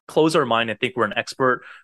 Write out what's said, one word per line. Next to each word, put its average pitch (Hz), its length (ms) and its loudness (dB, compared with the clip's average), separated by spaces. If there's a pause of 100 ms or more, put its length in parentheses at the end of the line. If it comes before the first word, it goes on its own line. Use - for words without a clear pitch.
close 160 260 2
our 151 120 2
mind 113 240 0
and 104 100 -6
think 127 160 -4
we're 117 80 2
an 101 120 -4
expert, 123 460 -2 (220)